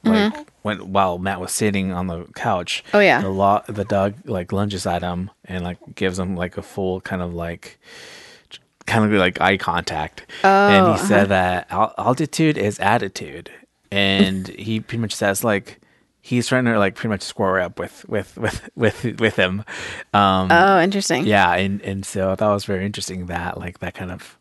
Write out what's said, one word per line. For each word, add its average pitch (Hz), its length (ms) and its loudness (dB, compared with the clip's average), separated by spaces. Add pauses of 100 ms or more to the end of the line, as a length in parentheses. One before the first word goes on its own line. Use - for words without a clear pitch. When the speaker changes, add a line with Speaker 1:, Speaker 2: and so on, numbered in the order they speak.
Speaker 1:
Like, 220 280 4
Speaker 2:
Mm-hmm. 294 100 -12 (200)
Speaker 1:
when, 104 300 -6
while 95 260 2
Matt 92 220 -4
was 90 120 -8
sitting 98 400 0
on 90 140 -4
the 87 180 -8 (100)
couch, 92 480 -4 (120)
Speaker 2:
Oh, 208 60 6
yeah. 151 200 4
Speaker 1:
the 98 80 -2
lo-, 98 380 4
the 104 180 -4
dog, 101 300 0 (100)
like, 95 260 -6
lunges 101 360 -2
at 87 160 -2
him 90 280 -6 (140)
and, 90 180 -8
like, 87 140 -8 (180)
gives 95 240 -2
him, 95 180 -4
like, 87 200 -6
a 92 60 -10
full 95 400 -4
kind 92 180 -6
of, 87 140 -6
like, 85 440 -10 (1080)
kind 110 180 2
of, 104 80 2
like, 90 300 2
eye 95 160 4
contact. 82 680 -4 (180)
Speaker 2:
Oh, 196 260 6
Speaker 1:
And 196 180 8
he - 60 6
Speaker 2:
uh-huh. - 140 0
Speaker 1:
said 101 220 4
that 90 420 2
al-, 98 280 0
altitude 151 580 2
is 98 220 -2
attitude. 98 720 -2 (400)
And 98 580 2
Speaker 2:
<laughs> - 80 -14
Speaker 1:
he 110 240 -4
pretty 117 220 -6
much 107 120 -4
says, 101 300 0
like, 104 360 -2 (400)
he's 123 260 -2
trying 127 200 0
to, 117 120 2
like, 98 160 2
pretty - 140 -6
much 101 140 -2
square 95 360 0
up 90 220 -4
with, - 280 -12
with, 104 300 -6
with, - 380 -6
with, 113 440 -2
with 110 160 2
him. 95 280 0 (500)
Um, 95 380 4
Speaker 2:
Oh, 185 280 4
interesting. 101 460 0
Speaker 1:
yeah. 98 300 4
And, 98 260 -2
and 98 240 -6
so 95 300 -2
that 107 120 2
was 101 180 0
very 98 200 -4
interesting 92 400 -8
that, 87 320 -6
like, 90 220 -12
that 87 140 -10
kind 92 180 -10
of - 280 -18